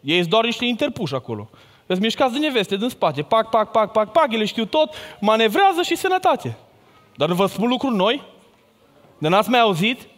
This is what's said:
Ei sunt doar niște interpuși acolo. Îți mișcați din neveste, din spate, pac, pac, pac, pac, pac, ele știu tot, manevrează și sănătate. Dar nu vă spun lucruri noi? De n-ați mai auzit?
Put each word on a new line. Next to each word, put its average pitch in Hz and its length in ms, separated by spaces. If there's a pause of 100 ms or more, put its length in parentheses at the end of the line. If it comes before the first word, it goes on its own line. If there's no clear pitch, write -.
Ei 156 180
sunt 175 100
doar 220 160
niște 233 200
interpuși 240 500
acolo. 110 360 (360)
Îți 185 140
mișcați 220 320
din 269 80
neveste, 247 360
din 214 120
spate, 156 340
pac, 220 280
pac, 214 200
pac, 214 220
pac, 214 200
pac, 302 200
ele 220 120
știu 226 200
tot, 311 300 (260)
manevrează 226 640
și 349 140
sănătate. 359 600 (600)
Dar 143 120
nu 175 60
vă 190 120
spun 190 220
lucruri 254 260
noi? 220 280 (960)
De 151 100
n-ați 202 220
mai 247 100
auzit? 214 580